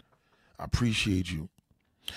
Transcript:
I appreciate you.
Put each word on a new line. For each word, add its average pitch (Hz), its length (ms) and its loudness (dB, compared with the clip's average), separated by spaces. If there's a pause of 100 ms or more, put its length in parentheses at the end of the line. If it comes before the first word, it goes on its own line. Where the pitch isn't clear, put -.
(580)
I - 60 -6
appreciate 104 680 2
you. 80 180 -6 (680)